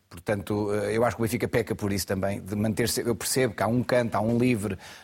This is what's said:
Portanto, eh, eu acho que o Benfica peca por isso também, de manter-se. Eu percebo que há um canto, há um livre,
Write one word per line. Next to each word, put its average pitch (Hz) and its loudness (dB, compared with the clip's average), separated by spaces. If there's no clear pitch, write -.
Portanto, 104 -2
eh, 104 0
eu 117 4
acho 117 2
que 117 -2
o - 2
Benfica 113 0
peca 113 0
por 98 -2
isso 98 -2
também, 98 -2
de 92 -8
manter-se. 110 0
Eu 113 0
percebo 127 0
que - -2
há 98 2
um 117 2
canto, 120 2
há 101 2
um 117 2
livre, 107 2